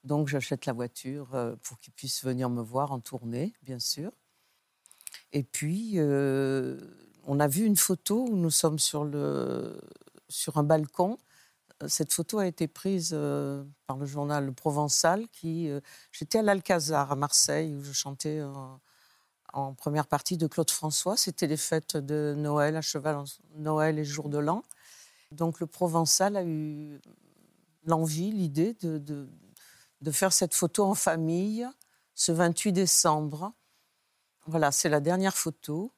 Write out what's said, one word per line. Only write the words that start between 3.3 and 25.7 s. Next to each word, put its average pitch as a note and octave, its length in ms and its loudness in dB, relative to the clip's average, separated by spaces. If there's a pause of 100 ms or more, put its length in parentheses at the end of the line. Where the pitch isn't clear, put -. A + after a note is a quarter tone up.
bien C3 160 -10
sûr. D3 320 -4 (1200)
Et C#3+ 120 0
puis, G3+ 520 -4
euh, C3+ 800 2 (480)
on C#3+ 160 2
a D3 80 6
vu E3+ 160 2
une G#3 120 4
photo G#3 520 0
où G#3+ 80 2
nous E3+ 140 4
sommes D#3 280 2
sur D3 260 0
le, C#3+ 760 -4 (480)
sur - 300 -4
un D3 40 4
balcon. D#3+ 540 2 (720)
Cette - 240 -2
photo G3 260 -2
a F#3+ 80 2
été E3 220 -2
prise, F3+ 460 -2
euh, C#3+ 500 -2 (220)
par C3+ 100 -6
le C#3 80 -4
journal C#3+ 400 -2
Le C3+ 80 -4
Provençal. D3+ 760 2
Qui, E3 420 -4
euh, C#3+ 100 -4 (320)
j'étais - 260 -2
à A3 40 4
l'Alcazar, D#3+ 680 2
à C#3 60 0
Marseille, D3 580 2
où C#3 80 -8
je C#3 100 -10
chantais D3+ 500 -4
en, C3+ 360 -12 (760)
en C3+ 180 -4
première D3 340 -2
partie D#3 300 -2
de D#3+ 100 0
Claude D#3 240 0
François. E3+ 460 -2
C'était - 300 0
les D3+ 100 0
fêtes D#3 400 -2
de D3 400 -2
Noël, D3 400 2
à D#3 60 -4
cheval D3 340 -2
en C#3+ 80 -8 (320)
Noël D#3 420 2
et D3+ 60 -2
jour D3 240 -6
de D3 100 -2
l'an. D#3+ 240 0 (680)
Donc, E3 280 -2
Le E3+ 60 -4
Provençal F3 680 2